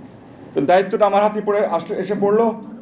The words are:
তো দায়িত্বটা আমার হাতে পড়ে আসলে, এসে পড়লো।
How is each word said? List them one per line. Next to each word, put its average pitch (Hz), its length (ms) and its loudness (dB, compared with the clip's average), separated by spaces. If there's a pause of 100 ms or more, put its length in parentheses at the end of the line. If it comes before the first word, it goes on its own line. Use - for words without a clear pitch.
(540)
তো - 80 -2
দায়িত্বটা 190 440 2
আমার 196 180 4
হাতে 208 220 0
পড়ে 208 200 0
আসলে, 170 320 -4
এসে 196 240 -4
পড়লো। 220 400 2 (200)